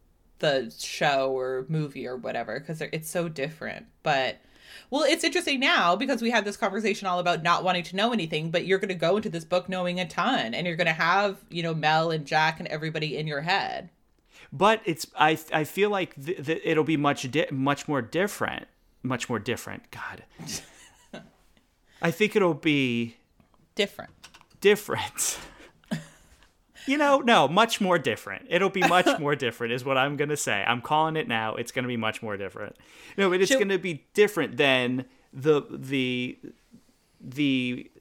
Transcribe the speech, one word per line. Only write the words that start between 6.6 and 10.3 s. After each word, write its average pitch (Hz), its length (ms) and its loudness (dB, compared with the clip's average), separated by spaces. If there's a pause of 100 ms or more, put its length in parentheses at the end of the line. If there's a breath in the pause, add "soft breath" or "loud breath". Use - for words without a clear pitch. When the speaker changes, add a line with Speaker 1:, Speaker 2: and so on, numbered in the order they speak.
Speaker 1:
all 180 120 0
about 175 240 0
not 170 200 4
wanting 180 200 0
to 175 120 -10
know 220 160 2
anything, 165 400 -2
but 170 140 0
you're 185 140 4
gonna 190 140 -2
go 170 220 2
into 214 140 -2
this 165 160 -6
book 180 240 0
knowing 180 300 -2
a 180 80 -2
ton, 160 460 -2